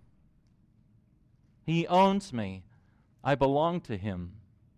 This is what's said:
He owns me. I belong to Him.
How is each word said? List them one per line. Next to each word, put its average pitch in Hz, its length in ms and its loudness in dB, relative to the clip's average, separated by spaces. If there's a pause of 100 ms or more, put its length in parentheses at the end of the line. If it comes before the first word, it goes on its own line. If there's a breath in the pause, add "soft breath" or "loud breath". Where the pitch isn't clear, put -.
(1600)
He 165 240 0
owns 196 460 2
me. 95 300 -6 (600)
I 139 120 2
belong 147 460 2
to 107 160 -6
Him. 90 360 -6 (440)